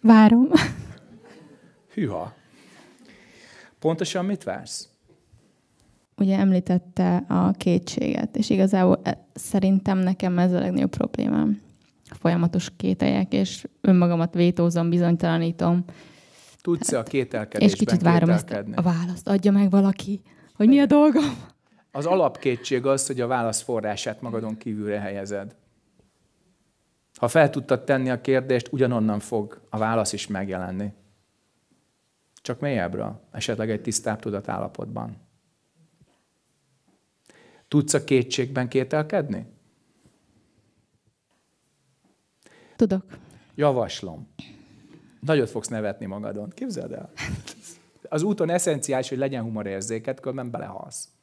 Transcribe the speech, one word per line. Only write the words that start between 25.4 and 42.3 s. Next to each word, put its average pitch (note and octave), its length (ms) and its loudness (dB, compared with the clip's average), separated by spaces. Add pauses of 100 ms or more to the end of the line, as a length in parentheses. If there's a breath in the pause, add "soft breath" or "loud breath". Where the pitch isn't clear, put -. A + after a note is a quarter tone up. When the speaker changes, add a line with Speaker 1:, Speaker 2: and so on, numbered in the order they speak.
Speaker 2:
Ha A#2+ 120 -2
fel D3 220 4
tudtad C3 340 -4
tenni C3 260 -2
a B2 120 -4
kérdést, C3 500 0
ugyanonnan A#2+ 480 0
fog G#2+ 500 -8
a A2 80 -8
válasz A2 360 0
is G2+ 140 -10
megjelenni. F#2+ 680 -6 (1500)
Csak - 180 -8
mélyebbről, A2 600 -4 (120)
esetleg A2 380 -4
egy G#2+ 120 -4
tisztább A2 380 -6
tudatállapotban. A2 960 -8 (2500 soft breath)
Tudsz D3 200 2
a D#3 100 2
kétségben C3 640 0
kételkedni? C#3+ 800 -4 (3250 soft breath)